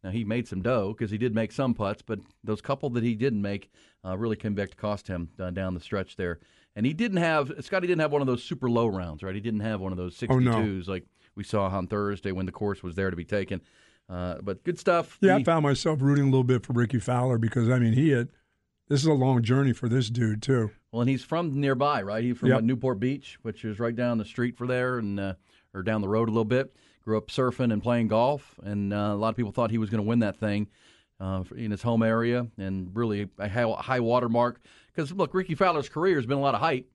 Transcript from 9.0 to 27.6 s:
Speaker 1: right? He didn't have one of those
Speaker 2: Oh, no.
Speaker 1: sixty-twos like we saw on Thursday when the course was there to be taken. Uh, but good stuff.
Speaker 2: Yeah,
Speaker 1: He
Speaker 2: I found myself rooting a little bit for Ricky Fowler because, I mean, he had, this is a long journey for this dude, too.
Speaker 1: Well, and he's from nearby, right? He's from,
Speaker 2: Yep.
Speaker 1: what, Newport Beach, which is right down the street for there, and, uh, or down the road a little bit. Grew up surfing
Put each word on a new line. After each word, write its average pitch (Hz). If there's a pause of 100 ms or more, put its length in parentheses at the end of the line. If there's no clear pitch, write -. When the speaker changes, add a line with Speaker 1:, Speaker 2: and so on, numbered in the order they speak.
Speaker 1:
right? 95
He 104
didn't 107
have 104
one 95
of 90
those 90
Speaker 2:
Oh, 127
no. 123
Speaker 1:
sixty-twos 101
like 92 (300)
we 101
saw 98
on 92
Thursday 101
when 92
the 92
course 101
was 87
there 95
to 87
be 85
taken. 98 (460)
Uh, 90
but 98
good 170
stuff. 170
Speaker 2:
Yeah, 190
Speaker 1:
He 135
Speaker 2:
I -
found 165
myself 143
rooting 143
a -
little 131
bit 123
for 127
Ricky 120
Fowler 123
because, 113
I 127
mean, 117
he 147
had, 127 (600)
this 143
is 156
a 156
long 127
journey 127
for 120
this 117
dude, 113
too. 117 (220)
Speaker 1:
Well, 117
and 123
he's 131
from 160
nearby, 139
right? 107
He's 123
from, -
Speaker 2:
Yep. 127
Speaker 1:
what, 113
Newport 127
Beach, 131
which 110
is 107
right 117
down 120
the 107
street 120
for 123
there, 127
and, 101
uh, 95 (380)
or 95
down 110
the 95
road 110
a 107
little 113
bit. 123 (300)
Grew 110
up -
surfing 123